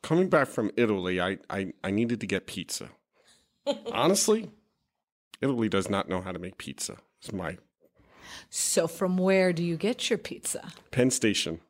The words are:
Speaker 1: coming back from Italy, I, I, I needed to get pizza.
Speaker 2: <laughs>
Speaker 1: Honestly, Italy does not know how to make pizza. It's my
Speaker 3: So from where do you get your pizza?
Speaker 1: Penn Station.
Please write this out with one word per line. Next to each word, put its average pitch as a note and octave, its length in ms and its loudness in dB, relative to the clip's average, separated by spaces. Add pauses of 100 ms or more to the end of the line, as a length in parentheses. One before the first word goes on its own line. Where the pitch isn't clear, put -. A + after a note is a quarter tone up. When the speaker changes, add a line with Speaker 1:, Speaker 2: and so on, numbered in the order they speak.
Speaker 1:
coming F3+ 260 2
back D3 200 4
from G#2+ 280 -2
Italy, F#2 440 2
I, F#2 180 0 (120)
I, G2 220 -4 (100)
I G2 80 -4
needed A#2 300 0
to A2 60 -6
get F#2+ 200 -2
pizza. - 440 -10 (760)
Speaker 2:
<laughs> B3+ 260 -6
Speaker 1:
Honestly, G3+ 580 2 (880)
Italy A#2+ 280 2
does F#2+ 220 0
not G2 180 0
know F2+ 120 -2
how F#2 100 -8
to F2 80 -8
make F2+ 180 -10
pizza. - 400 -10 (240)
It's - 120 -12
my F2+ 260 -6 (920)
Speaker 3:
So - 360 0
from F#3 320 0
where F#3 340 4
do E3+ 120 -2
you E3+ 120 0
get A3 320 -2
your A3+ 100 0
pizza? - 520 -8 (200)
Speaker 1:
Penn B2+ 200 4
Station. G2 600 0